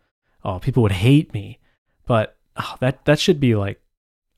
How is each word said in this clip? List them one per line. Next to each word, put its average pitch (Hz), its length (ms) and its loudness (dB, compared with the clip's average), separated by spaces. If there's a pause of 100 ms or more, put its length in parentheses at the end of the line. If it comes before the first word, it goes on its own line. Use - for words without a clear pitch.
(440)
Oh, 92 160 -6
people 123 240 0
would 98 80 2
hate 127 420 2
me. 101 260 -12 (460)
But, 113 320 -2 (180)
oh, - 240 -12
that, 127 260 -4
that 151 140 2
should 160 200 0
be, 120 160 2
like, 101 260 -6 (560)